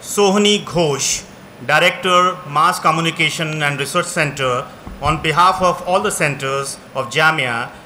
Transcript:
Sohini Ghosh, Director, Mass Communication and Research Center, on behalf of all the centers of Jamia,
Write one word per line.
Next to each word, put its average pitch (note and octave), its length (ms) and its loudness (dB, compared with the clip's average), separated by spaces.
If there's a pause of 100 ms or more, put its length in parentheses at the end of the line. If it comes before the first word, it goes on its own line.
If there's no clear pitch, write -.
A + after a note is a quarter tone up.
Sohini G3+ 640 2
Ghosh, D3 640 -2 (360)
Director, F3+ 720 2 (120)
Mass E3 280 2
Communication D#3+ 840 -2
and C#3+ 160 -2
Research E3+ 280 -2
Center, C#3 600 -2 (340)
on D3 200 0
behalf E3 400 2
of F3+ 260 2
all F#3 140 2
the G#3 100 -2
centers C#3 680 -2 (160)
of B2+ 160 -6
Jamia, C3 640 0 (140)